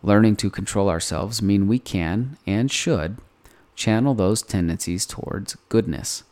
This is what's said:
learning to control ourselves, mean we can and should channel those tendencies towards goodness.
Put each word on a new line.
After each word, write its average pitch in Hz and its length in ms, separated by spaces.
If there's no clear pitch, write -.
learning 104 340
to 101 120
control 98 400
ourselves, 85 520
mean 98 260
we 117 120
can 101 640
and 110 240
should 107 480
channel 117 380
those 107 280
tendencies 87 640
towards - 500
goodness. - 640